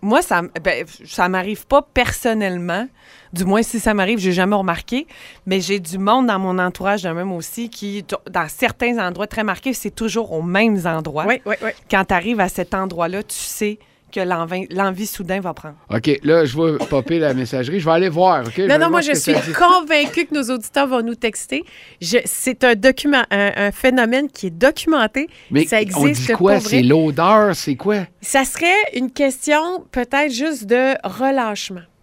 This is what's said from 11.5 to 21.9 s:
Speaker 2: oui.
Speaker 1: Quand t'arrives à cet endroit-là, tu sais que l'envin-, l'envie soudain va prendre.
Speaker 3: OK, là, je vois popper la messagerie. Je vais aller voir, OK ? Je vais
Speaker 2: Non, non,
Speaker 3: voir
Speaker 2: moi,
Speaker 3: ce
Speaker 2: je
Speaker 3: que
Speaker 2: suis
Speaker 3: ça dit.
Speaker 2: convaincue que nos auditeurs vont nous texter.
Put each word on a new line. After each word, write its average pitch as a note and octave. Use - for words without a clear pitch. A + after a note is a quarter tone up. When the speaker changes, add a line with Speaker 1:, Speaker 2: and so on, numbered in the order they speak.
Speaker 2:
oui. A3
Speaker 1:
Quand G3
t'arrives G3+
à F#3
cet F#3
endroit-là, F#3
tu -
sais -
que F#3+
l'envin-, F3+
l'envie F#3+
soudain F#3+
va F3+
prendre. D3+
Speaker 3:
OK, A#2
là, E3
je C3+
vois D#3+
popper C#3+
la D3
messagerie. B2+
Je D#3
vais D#3+
aller F3+
voir, E3
OK ? A#2
Je F3+
vais G3
Speaker 2:
Non, C4+
non, D#4
Speaker 3:
voir E4
Speaker 2:
moi, E4+
Speaker 3:
ce C#4+
Speaker 2:
je -
Speaker 3:
que -
Speaker 2:
suis D4
Speaker 3:
ça D#4
dit. A3+
Speaker 2:
convaincue E4
que -
nos C4+
auditeurs C#4
vont B3+
nous A#3
texter. A#3